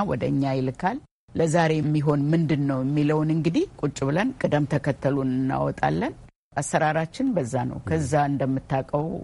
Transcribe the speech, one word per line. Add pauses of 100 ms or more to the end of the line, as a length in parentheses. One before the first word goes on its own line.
ወደ
እኛ
ይልካል። (380)
ለዛሬ
የሚሆን
ምንድን
ነው
የሚለውን
እንግዲህ (120)
ቁጭ
ብለን
ቅደም
ተከተሉን
እናወጣለን። (440)
አሰራራችን
በዛ (100)
ነው።
ከዛ (120)
እንደምታውቀው (180)